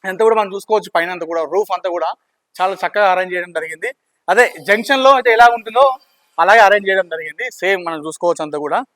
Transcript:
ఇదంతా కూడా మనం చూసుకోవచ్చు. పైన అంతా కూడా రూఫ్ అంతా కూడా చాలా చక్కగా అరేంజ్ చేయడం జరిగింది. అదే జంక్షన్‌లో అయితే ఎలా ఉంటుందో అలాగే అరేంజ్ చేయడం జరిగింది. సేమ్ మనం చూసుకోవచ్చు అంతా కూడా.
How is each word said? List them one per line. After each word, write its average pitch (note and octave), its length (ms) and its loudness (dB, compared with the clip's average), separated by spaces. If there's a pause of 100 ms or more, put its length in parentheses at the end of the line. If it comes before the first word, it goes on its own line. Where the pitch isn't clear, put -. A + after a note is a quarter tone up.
ఇదంతా F#3+ 200 -4
కూడా A3+ 160 2
మనం G3 140 -6
చూసుకోవచ్చు. G3+ 400 -4
పైన E3+ 160 -2
అంతా F3 160 -10
కూడా E3 160 -6
రూఫ్ F#3+ 320 -4
అంతా F3+ 160 -8
కూడా E3+ 200 -4 (500)
చాలా F#3+ 140 -2
చక్కగా F#3 380 0
అరేంజ్ F#3 220 -4
చేయడం F3 180 -8
జరిగింది. D#3+ 360 -10 (400)
అదే G3+ 260 2 (140)
జంక్షన్‌లో C4 460 2
అయితే B3 180 2
ఎలా A#3 220 8
ఉంటుందో A3+ 300 0 (540)
అలాగే F#3+ 200 4
అరేంజ్ G3+ 300 4
చేయడం F#3+ 200 -2
జరిగింది. D#3 440 -12
సేమ్ F#3 340 -4
మనం D#3+ 200 -8
చూసుకోవచ్చు E3 360 -4
అంతా D3+ 160 -8
కూడా. D3+ 260 -4 (120)